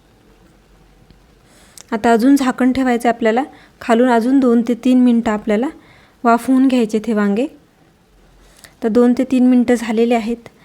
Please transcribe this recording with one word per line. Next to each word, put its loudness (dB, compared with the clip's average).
आता 0
अजून 2
झाकण -2
ठेवायचं -2
आहे -2
आपल्याला. -2
खालून 0
अजून 2
दोन 2
ते -2
तीन 0
मिनटं 2
आपल्याला -4
वाफवून 2
घ्यायचे -2
ते -4
वांगे. -2
तर -4
दोन 2
ते -2
तीन 2
मिनटं 2
झालेले -2
आहेत. -6